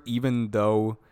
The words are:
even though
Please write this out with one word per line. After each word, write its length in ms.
even 460
though 480